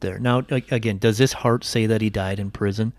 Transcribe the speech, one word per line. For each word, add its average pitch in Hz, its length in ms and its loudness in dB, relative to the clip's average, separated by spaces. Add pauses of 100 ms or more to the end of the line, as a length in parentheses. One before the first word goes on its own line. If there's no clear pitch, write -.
there. 98 180 -6
Now, 123 300 0
a-, 127 200 -2
again, 113 280 0
does 110 200 4
this 131 160 4
heart 120 300 0
say 113 220 0
that 110 160 2
he 110 80 2
died 98 300 -4
in 98 120 -6
prison? 104 480 -2